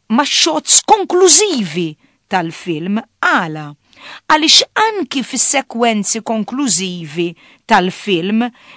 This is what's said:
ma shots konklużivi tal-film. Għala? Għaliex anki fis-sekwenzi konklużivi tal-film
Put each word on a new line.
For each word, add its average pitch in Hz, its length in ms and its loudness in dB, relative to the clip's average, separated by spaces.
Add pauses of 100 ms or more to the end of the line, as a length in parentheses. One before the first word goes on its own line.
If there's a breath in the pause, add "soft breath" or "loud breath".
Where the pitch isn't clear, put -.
ma 247 160 2
shots - 580 0
konklużivi 339 1120 2 (340)
tal-film. 175 720 -4 (180)
Għala? 165 500 0 (580 loud breath)
Għaliex 311 460 4
anki 415 500 -2
fis-sekwenzi 226 1000 0
konklużivi 185 1040 -4 (400 soft breath)
tal-film 190 760 0 (340 soft breath)